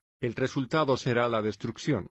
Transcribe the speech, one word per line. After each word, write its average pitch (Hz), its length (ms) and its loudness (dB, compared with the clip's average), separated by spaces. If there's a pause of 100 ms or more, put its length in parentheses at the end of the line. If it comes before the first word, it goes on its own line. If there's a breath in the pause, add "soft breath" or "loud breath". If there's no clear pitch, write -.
(200)
el 117 140 -2
resultado 135 640 0
será 120 320 2
la 113 140 2
destrucción. 107 680 -2